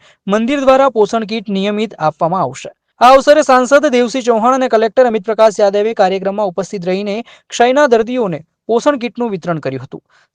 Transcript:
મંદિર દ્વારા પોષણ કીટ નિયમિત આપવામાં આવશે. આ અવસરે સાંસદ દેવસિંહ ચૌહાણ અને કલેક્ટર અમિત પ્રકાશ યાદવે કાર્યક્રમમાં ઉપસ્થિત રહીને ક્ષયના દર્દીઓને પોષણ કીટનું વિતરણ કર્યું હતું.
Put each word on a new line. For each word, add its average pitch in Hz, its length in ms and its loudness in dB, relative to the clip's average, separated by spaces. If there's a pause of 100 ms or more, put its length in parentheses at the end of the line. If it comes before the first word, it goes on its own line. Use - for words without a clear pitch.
(280)
મંદિર 233 320 0
દ્વારા 269 300 4
પોષણ 220 360 0
કીટ 214 240 -8
નિયમિત 208 500 -4
આપવામાં 165 420 -2
આવશે. 131 300 -8 (300)
આ 254 120 8
અવસરે 285 380 4
સાંસદ 254 360 2
દેવસિંહ 247 380 -2
ચૌહાણ 240 320 2
અને 254 120 -2
કલેક્ટર 226 360 2
અમિત 220 200 -2
પ્રકાશ 220 360 2
યાદવે 208 400 0
કાર્યક્રમમાં 196 500 -2
ઉપસ્થિત 185 400 -6
રહીને 202 240 -4 (340)
ક્ષયના 262 380 2
દર્દીઓને 220 540 0 (260)
પોષણ 240 300 0
કીટનું 233 320 -6
વિતરણ 170 300 -6
કર્યું 131 240 -6
હતું. - 180 -18 (340)